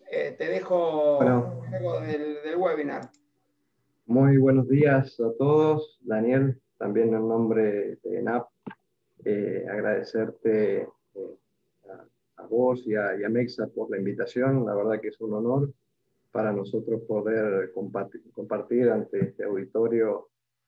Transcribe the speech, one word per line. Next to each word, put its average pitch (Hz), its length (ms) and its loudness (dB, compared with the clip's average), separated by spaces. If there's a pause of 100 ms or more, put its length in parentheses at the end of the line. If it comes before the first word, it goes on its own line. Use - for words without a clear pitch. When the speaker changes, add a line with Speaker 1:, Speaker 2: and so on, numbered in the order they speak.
(120)
Speaker 1:
eh, 143 260 -4
te 156 120 -4
dejo 165 680 2
Speaker 2:
Bueno. 123 480 2
Speaker 1:
a - 60 -10
cargo 170 300 -4
del, 151 420 -6
del 156 140 -6
webinar. 151 520 -2 (960)
Speaker 2:
Muy 135 320 6
buenos 131 300 6
días 139 540 4
a 113 180 0
todos. 151 640 2
Daniel, 123 600 2 (160)
también 110 360 2
en 110 160 0
nombre 110 760 0
de 98 160 -4
enap, 117 300 -2 (760)
eh, 101 440 -2
agradecerte, 104 1120 0
eh, - 560 -14 (520)
a, - 540 -20
a 95 40 -20
vos 123 380 0
y 107 100 -4
a, 101 220 -2
y 101 60 -4
a 104 60 -4
Mexa 117 380 -2
por 107 220 -8
la 104 80 -4
invitación. 120 680 -2
La 104 80 -2
verdad 107 260 0
que - 60 -8
es - 120 -10
un 110 140 -6
honor 127 400 -2 (560)
para 110 220 -2
nosotros 110 560 -4
poder 107 680 0
comparti-, 98 580 -8
compartir 110 600 0
ante 101 380 -2
este - 160 -8
auditorio, 107 840 -2 (380)